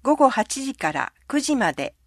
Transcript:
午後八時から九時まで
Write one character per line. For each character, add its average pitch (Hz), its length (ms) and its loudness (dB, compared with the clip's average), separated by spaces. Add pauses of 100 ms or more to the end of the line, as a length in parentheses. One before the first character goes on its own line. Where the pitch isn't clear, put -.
午 294 120 4
後 277 140 6
八 247 340 -2
時 269 100 -6
か 151 200 -4
ら 139 180 -4 (160)
九 294 140 0
時 294 160 0
ま 170 160 0
で - 220 -8 (120)